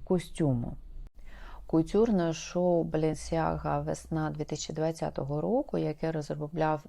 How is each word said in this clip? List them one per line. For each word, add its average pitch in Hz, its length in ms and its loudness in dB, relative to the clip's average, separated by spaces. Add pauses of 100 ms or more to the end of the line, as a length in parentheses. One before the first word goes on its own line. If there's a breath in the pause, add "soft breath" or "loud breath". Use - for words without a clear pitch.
костюму. 143 720 2 (960 loud breath)
Кутюрне 170 640 4
шоу 175 500 2
Balenciaga 156 1000 0
весна 156 460 -2
дві 151 140 -4
тисячі - 300 -6
двадцятого 156 680 -2
року, 196 360 0
яке 160 340 -2
розробляв 151 760 -2